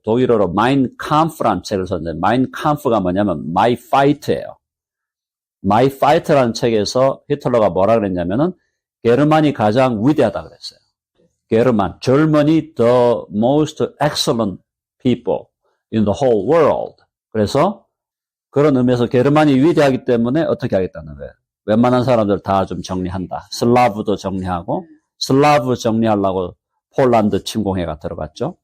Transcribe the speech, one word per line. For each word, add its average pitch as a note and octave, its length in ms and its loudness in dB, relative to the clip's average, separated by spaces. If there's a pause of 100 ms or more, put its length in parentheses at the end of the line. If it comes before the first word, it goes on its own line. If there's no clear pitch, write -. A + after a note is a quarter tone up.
독일어로 A2 480 2
마인 B2 440 0
캄프란 D3 680 -2
책을 F#2 240 -4
썼는데, E2 320 -6
마인 B2 320 0
캄프가 C#3+ 480 -2
뭐냐면 F2+ 520 -2
마이 A2+ 240 2 (140)
파이트예요. C#3 680 0 (1040)
마이 A#2+ 380 2
파이트라는 C#3 560 2
책에서 B2 720 0
히틀러가 A#2+ 420 0
뭐라 F#2+ 260 2
그랬냐면은 G2+ 560 -2 (500)
게르만이 D3 500 2
가장 A#2 540 0
위대하다 B2+ 380 0
그랬어요. - 340 -20 (680)
게르만, A2 520 0
Germany D3+ 720 2
the A#2+ 400 2 (200)
most C#3+ 480 0 (180)
excellent A#2 600 -2 (400)
people A2+ 440 -2 (460)
in A2 120 0
the G2 100 0
whole A2 340 0
world. B2 480 0 (340)
그래서 C3+ 560 -2 (640)
그런 C#3+ 260 2
의미에서 B2 300 2
게르만이 C#3+ 480 2
위대하기 C#3 500 2
때문에 B2 380 0
어떻게 - 340 -2
하겠다는 D#2+ 400 -6
거예요? C#2 160 -16 (340)
웬만한 A#2+ 380 2
사람들 G#2+ 360 2
다 G2 240 0
좀 F2+ 180 -8
정리한다. F#2 680 -8
슬라브도 A#2+ 680 0
정리하고, F#2+ 680 -6 (340)
슬라브 C3+ 580 2
정리하려고 G2+ 760 -2 (420)
폴란드 A2 480 2
침공회가 F#2 540 -6
들어갔죠. E2+ 640 -10